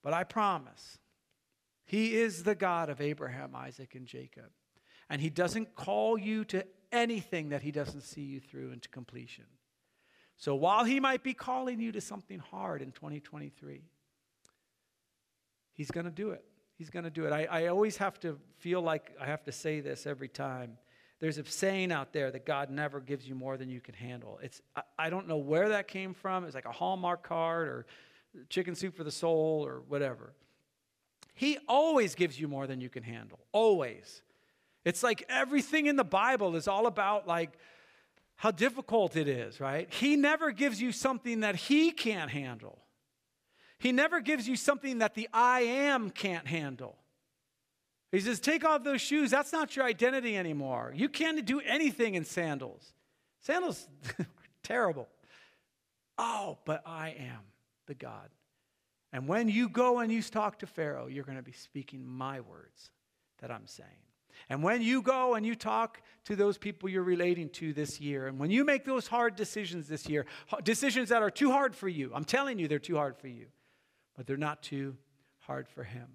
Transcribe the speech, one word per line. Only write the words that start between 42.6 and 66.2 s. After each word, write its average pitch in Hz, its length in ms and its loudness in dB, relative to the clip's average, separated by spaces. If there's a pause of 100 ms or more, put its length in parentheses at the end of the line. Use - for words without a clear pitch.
He 247 140 2
never 320 260 4
gives 247 280 0
you 247 100 0
something 269 400 0
that 220 180 2
the 220 180 -6
I 247 280 6
am 254 480 2
can't 175 360 -4
handle. 135 520 -6 (1120)
He 190 80 2
says, 214 220 -2
"Take 302 240 2
off 294 180 4
those 277 180 0
shoes. 285 300 2
That's 285 220 2
not 320 220 -2
your 262 100 2
identity 240 520 2
anymore. 135 580 -2
You 226 120 2
can't 311 380 0
do 269 160 0
anything 233 540 2
in 160 100 0
sandals." 143 680 -4 (460)
Sandals 330 480 -2 (160)
<laughs> 120 160 -8
are 165 80 -2 (360)
terrible. 170 440 0 (1120)
Oh, 214 480 -4
but 156 200 -2
I 160 320 -10
am 123 240 -12 (460)
the 143 80 -10
God. 110 340 -16 (840)
And 131 160 -6
when 226 180 2
you 220 220 4
go 247 300 4
and 226 120 2
you 226 100 2
talk 214 380 -2
to 185 80 -10
Pharaoh, 139 400 -6
you're 135 160 -8
gonna 135 180 -10
be 127 120 -18
speaking 135 520 -14
my 131 360 -8
words 85 500 -20 (480)
that 123 100 -12
I'm 107 160 -12
saying. 95 240 -20 (600)
And 139 140 0
when 233 180 4
you 240 200 4
go 254 340 4
and 214 100 0
you 226 100 0
talk 226 460 -2 (240)